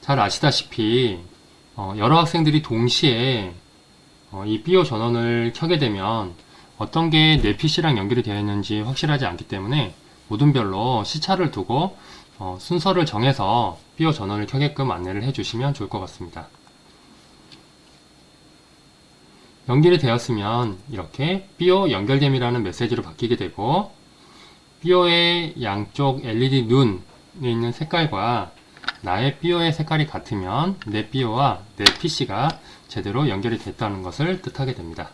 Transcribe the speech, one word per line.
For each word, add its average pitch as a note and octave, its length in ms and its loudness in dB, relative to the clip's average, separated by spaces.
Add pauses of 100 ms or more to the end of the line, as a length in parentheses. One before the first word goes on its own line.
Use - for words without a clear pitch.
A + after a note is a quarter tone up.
잘 C#3 180 0
아시다시피, A2+ 1000 2 (560)
어, G2 220 -6
여러 B2+ 200 6
학생들이 D#3 440 2
동시에, A#2 920 0 (760)
어, G2 160 -12
이 A2 160 -2
비오 F#3 220 4
전원을 A#2 720 0
켜게 E3 240 0
되면 G#2 560 -2 (440)
어떤 D#3+ 320 0
게 D#3 320 6
내 G#2 140 2
피씨랑 D#3 420 0
연결이 A2 240 0
되어 G#2 160 -2
있는지 G#2 420 -2
확실하지 C3 460 -2
않기 F2 220 -8
때문에 G#2 460 -4 (340)
모든 C3 240 4
별로 A2 520 0
시차를 D#3+ 460 -2
두고, C3+ 480 -2 (400)
어, F#2 200 -8
순서를 F3 460 0
정해서 A2 760 0 (180)
비오 D#3+ 160 2
전원을 G#2 340 -4
켜게끔 C#3+ 440 -2
안내를 F#2 340 -4
해주시면 C3 500 -4
좋을 G2+ 160 -8
것 G#2 100 -6
같습니다. E2+ 480 -14 (3250)
연결이 D#3 300 6
되었으면 A2+ 800 0 (120)
이렇게 C#3+ 560 -4 (120)
비오 F#3 320 4
연결됨이라는 B2 720 2
메시지로 G#2+ 400 -2
바뀌게 A#2 340 -2
되고, A#2 560 -2 (880)
비오의 E3+ 840 4
양쪽 B2+ 600 -2
엘이디 B2+ 380 2
눈에 A2+ 400 4 (400)
있는 A#2 280 0
색깔과 A#2+ 840 -2 (500)
나의 A2 360 -2
비오의 E3+ 340 0
색깔이 D#3 340 0
같으면 A2 800 -4
내 G#2+ 220 -4
비오와 B2 520 0 (160)
내 G#2 80 -4
피씨가 - 640 -6 (400)
제대로 A2 400 -4
연결이 G#2+ 300 -4
됐다는 G2+ 440 -8
것을 D#3 400 -6
뜻하게 C3 320 -6
됩니다. E2 400 -14